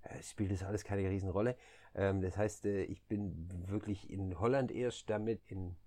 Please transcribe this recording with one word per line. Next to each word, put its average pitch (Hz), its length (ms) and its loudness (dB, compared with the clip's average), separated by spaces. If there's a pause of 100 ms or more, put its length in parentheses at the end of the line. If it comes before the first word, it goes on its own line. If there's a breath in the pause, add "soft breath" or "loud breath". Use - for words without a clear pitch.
äh, - 200 -10
spielt 101 300 -2
das 95 100 0
alles 101 220 -2
keine 98 240 0
Riesenrolle. 98 480 2 (380 loud breath)
Ähm, 98 260 4
das 92 160 0
heißt, 104 300 0
äh, 98 180 2
ich - 200 -6
bin 90 440 -2 (200)
wirklich 104 420 -2
in 92 280 -2
Holland 123 320 4
erst 120 400 -2
damit 107 380 2
in 92 280 -6 (100)